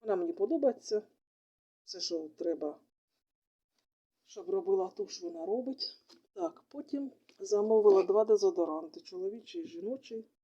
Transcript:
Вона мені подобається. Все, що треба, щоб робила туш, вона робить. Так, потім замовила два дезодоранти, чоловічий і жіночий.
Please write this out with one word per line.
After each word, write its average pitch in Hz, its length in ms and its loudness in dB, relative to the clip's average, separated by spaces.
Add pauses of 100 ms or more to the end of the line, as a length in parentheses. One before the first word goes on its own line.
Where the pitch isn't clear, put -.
Вона 220 140 -2
мені 170 180 -2
подобається. 240 680 0 (840)
Все, - 140 -16
що 160 380 -6
треба, 151 420 -4 (1500)
щоб 339 240 -14
робила 381 400 0
туш, - 320 -10
вона 165 240 -10
робить. 247 520 -6 (360)
Так, - 360 -6
потім 277 420 -8 (280)
замовила 208 640 6
два 196 220 4
дезодоранти, 170 760 0
чоловічий 185 600 -10
і - 40 -12
жіночий. 226 580 -10 (180)